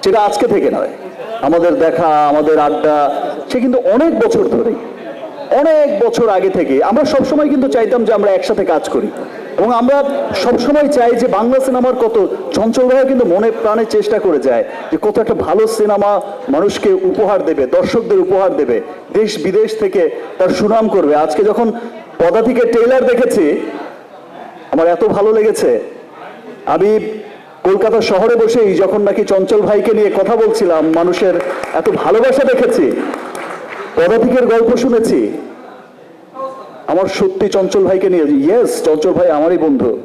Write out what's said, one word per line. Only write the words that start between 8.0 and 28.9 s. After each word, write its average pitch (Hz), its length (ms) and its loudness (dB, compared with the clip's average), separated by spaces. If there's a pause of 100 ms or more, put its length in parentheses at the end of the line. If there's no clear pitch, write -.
যে 214 100 2
আমরা 202 200 2
একসাথে 196 260 -2 (100)
কাজ 143 100 0 (100)
করি, - 160 -2 (500)
এবং 202 100 2 (120)
আমরা 269 160 2 (460)
সবসময় 285 440 2 (100)
চাই 240 140 2 (100)
যে 254 60 2 (100)
বাংলা 240 200 2 (100)
সিনেমার 254 360 0
কত, 226 140 2 (400)
চঞ্চল 233 320 2
ভাইও 262 220 4
কিন্তু 254 220 2
মনে 208 140 2 (140)
প্রাণে 220 240 0 (100)
চেষ্টা 208 300 0
করে 156 220 2
যায় 117 160 2 (280)
যে 160 140 -2
কত 208 180 0
একটা - 120 -2 (120)
ভালো 190 160 2 (140)
সিনেমা 208 340 2 (440)
মানুষকে 202 340 0 (200)
উপহার 196 300 0 (100)
দেবে, 147 140 0 (140)
দর্শকদের 190 480 0
উপহার 185 340 2
দেবে, 123 180 0 (400)
দেশ 214 140 0 (140)
বিদেশ 190 240 2 (120)
থেকে 190 200 0 (360)
তার 180 220 2
সুনাম 220 260 2 (100)
করবে। 151 180 2 (120)
আজকে 156 240 -2
যখন 226 180 0 (540)
পদাতিকের 226 520 2
ট্রেলার 240 380 2
দেখেছি, 233 340 2 (1300)
আমার 160 220 2
এত 170 80 -2 (120)
ভালো 202 220 2
লেগেছে। 208 340 2 (1000)
আমি 180 160 2 (800)
কলকাতা 208 320 2 (100)
শহরে 214 340 2
বসেই 226 260 4 (120)
যখন 208 260 0